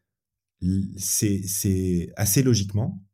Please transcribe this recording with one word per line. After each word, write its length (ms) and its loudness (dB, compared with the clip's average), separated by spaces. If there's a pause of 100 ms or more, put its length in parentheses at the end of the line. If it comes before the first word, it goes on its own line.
(600)
l-, 380 0
c'est, 480 0
c'est 680 0
assez 260 2
logiquement 600 0 (120)